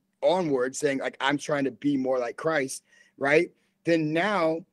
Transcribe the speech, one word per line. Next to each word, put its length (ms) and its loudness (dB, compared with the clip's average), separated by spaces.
onward, 560 2
saying, 220 0
like, 200 -6
"I'm 180 2
trying 280 -2
to 60 -2
be 260 -2
more 220 0
like 180 -6
Christ," 480 -2
right? 340 2
Then 300 2
now 600 0